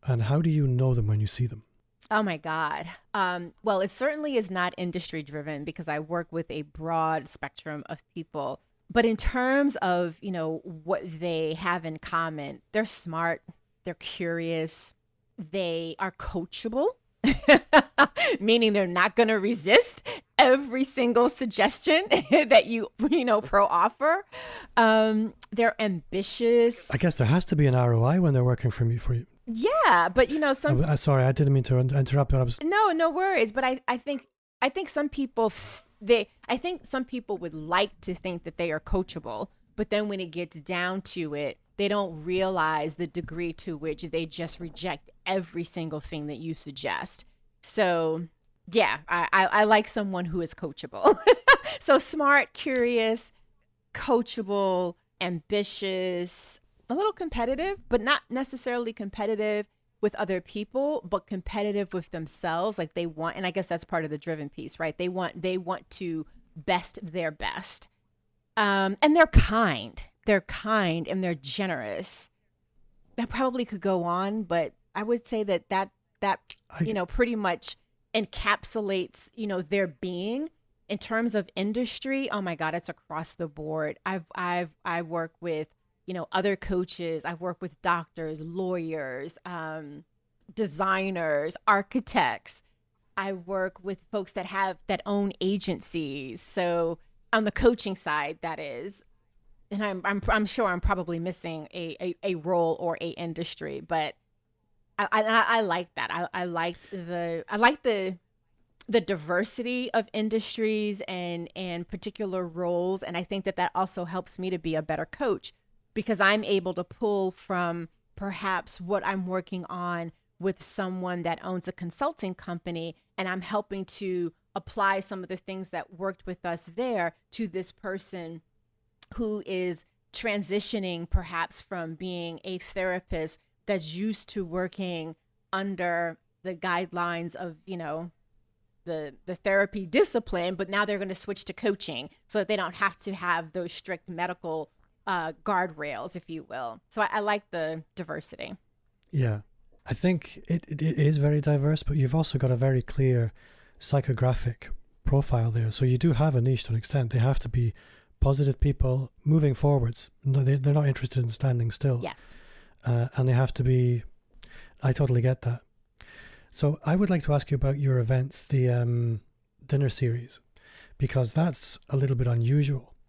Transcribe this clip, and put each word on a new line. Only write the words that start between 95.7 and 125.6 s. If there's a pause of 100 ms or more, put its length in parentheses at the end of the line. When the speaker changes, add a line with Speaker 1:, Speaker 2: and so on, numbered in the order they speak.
Speaker 2:
So (340)
on
the
coaching
side,
that
is, (680)
and
I'm,
I'm,
I'm
sure
I'm
probably
missing
a,
a,
a
role
or
a
industry,
but (840)
I,
I,
I
like
that.
I,
I
liked
the,
I
like
the, (720)
the
diversity
of
industries
and,
and
particular
roles.
And
I
think
that
that
also
helps
me
to
be
a
better
coach (420)
because
I'm
able
to
pull
from (260)
perhaps
what
I'm
working
on (260)
with
someone
that
owns
a
consulting
company, (220)
and
I'm
helping
to (220)
apply
some
of
the
things